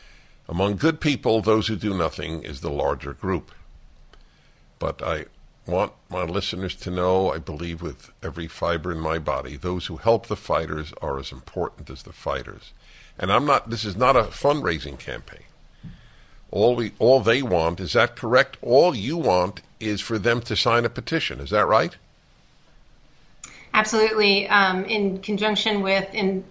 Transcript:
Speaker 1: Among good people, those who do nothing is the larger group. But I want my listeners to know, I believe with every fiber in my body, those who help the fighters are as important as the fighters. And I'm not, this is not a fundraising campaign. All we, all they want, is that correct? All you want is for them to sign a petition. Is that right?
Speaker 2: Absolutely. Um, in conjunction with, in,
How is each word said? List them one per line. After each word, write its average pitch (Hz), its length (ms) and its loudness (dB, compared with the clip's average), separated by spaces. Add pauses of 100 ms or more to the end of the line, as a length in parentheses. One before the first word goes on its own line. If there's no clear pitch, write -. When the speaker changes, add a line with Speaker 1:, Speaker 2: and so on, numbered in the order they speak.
(480)
Speaker 1:
Among 98 280 0
good 156 240 0
people, 113 420 2
those 107 240 4
who 110 80 -2
do 98 240 -2
nothing 80 460 -4
is 69 160 -12
the 82 100 -6
larger 71 420 -2
group. 92 380 -6 (1300)
But 80 240 -4
I 78 220 -4 (420)
want 87 260 0 (180)
my 90 140 -4
listeners 90 520 -4
to - 140 -10
know, 90 420 2
I 78 60 -6
believe 82 420 -8
with 76 320 -12 (100)
every 82 240 -8
fiber 85 460 -4
in 82 60 -6
my 80 200 -2
body, 69 380 -6
those 90 300 -4
who 82 100 -8
help 110 300 0
the 107 100 -6
fighters 78 640 -4
are 71 180 -4
as 69 140 -10
important - 560 -8
as - 140 -14
the - 100 -18
fighters. 60 600 -8 (440)
And 95 140 -2
I'm 127 140 2
not, 135 240 2
this 110 160 -6
is 90 100 -6
not 127 200 4
a 113 80 4
fundraising 87 760 -2
campaign. - 460 -12 (1040)
All 117 260 4
we, 113 220 -2
all 123 220 6
they 113 200 4
want, 87 400 0
is 92 140 -4
that 120 220 2
correct? 127 440 2
All 143 340 6
you 123 220 -4
want 98 460 2 (180)
is 107 220 -2
for 110 160 -2
them 117 240 0
to 113 120 -6
sign 117 300 2
a 113 60 0
petition. 117 500 -4
Is 71 80 -8
that 101 180 4
right? 117 300 4 (1800)
Speaker 2:
Absolutely. 214 720 4
Um, 190 380 2
in 196 380 -2
conjunction 208 580 0
with, 190 320 0
in, 190 380 0